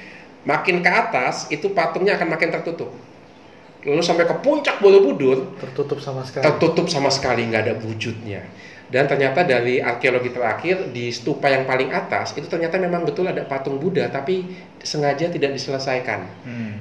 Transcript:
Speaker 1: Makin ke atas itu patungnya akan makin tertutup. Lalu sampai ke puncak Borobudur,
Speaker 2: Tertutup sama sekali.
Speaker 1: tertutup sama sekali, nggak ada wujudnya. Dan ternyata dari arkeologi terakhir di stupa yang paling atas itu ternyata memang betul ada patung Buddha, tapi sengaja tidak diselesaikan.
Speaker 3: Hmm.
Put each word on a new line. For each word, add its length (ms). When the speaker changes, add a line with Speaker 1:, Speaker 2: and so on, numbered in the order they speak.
Speaker 1:
Makin 340
ke 120
atas 580
itu 240
patungnya 400
akan 160
makin 240
tertutup. 400
Lalu 200
sampai 240
ke 120
puncak 440
Borobudur, 760
Speaker 2:
Tertutup 440
sama 200
sekali. 200
Speaker 1:
tertutup 480
sama 180
sekali, 380
nggak 180
ada 140
wujudnya. 640
Dan 200
ternyata 360
dari 360
arkeologi 520
terakhir 600
di 200
stupa 400
yang 160
paling 240
atas 440
itu 120
ternyata 320
memang 260
betul 220
ada 160
patung 360
Buddha, 320
tapi 360
sengaja 500
tidak 260
diselesaikan. 680
Speaker 3:
Hmm. 400